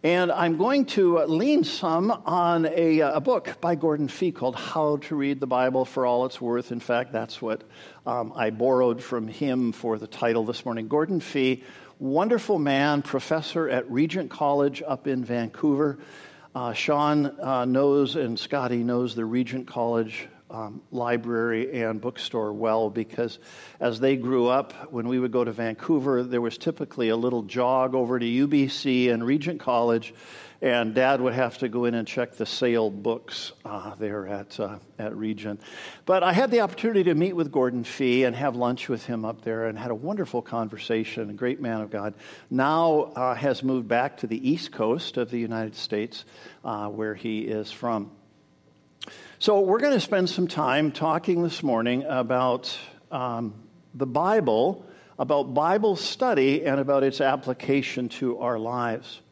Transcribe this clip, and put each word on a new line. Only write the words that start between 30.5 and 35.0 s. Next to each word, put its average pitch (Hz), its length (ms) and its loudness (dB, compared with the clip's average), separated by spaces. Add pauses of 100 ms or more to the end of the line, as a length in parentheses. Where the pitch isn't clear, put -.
and 120 320 2
Dad 131 260 4
would 123 140 0
have 127 240 0
to 131 100 -4
go 120 180 -2
in 117 100 2
and 113 120 -2
check 123 280 -4
the 110 100 -4
sale 117 460 2
books, - 640 -6 (120)
uh, 104 300 -10
there 101 320 -6
at, 101 320 -8
uh, 104 180 -6 (220)
at 107 180 -6